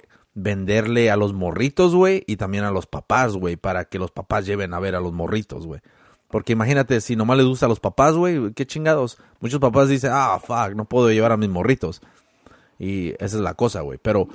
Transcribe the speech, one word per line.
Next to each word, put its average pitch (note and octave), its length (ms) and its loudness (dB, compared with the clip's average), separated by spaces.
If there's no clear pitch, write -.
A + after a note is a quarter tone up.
venderle G#2+ 760 0
a G#2 60 2
los G#2 160 0
morritos, A#2 640 0
güey, F#3+ 320 2
y G#2+ 100 -4
también G2+ 260 -2
a G2+ 80 -2
los F#2+ 140 -2
papás, A#2 500 -2
güey, F2+ 200 -4
para F2+ 300 -4
que - 140 -8
los F#2 120 -6
papás G2+ 340 -4
lleven G2 280 -6
a F2 60 -6
ver F#2+ 160 -4
a F2+ 60 -4
los F2+ 100 -6
morritos, E2+ 540 -6
güey. D#2+ 160 -14
Porque A2 240 -2
imagínate, A#2+ 480 2
si A#2+ 140 -4
nomás A2+ 220 2
les C3 100 6
gusta C3 180 0
a A#2+ 40 4
los A2 100 0
papás, C#3 360 2
güey, E3 380 0
qué C3+ 140 -6
chingados. D#3 500 -2
Muchos B2 200 -4
papás C3+ 300 4
dicen, C3 240 0
"Ah, B2+ 260 2
fuck, A2+ 360 -4
no G#2+ 100 -4
puedo A#2+ 260 4
llevar A2 200 4
a A2 60 2
mis G#2+ 120 0
morritos". F#2 520 0
Y F#2+ 360 -4
esa - 120 -6
es G#2 40 0
la E2+ 140 -4
cosa, G#2+ 260 -2
güey. C#2 180 -10
Pero, G#2 340 2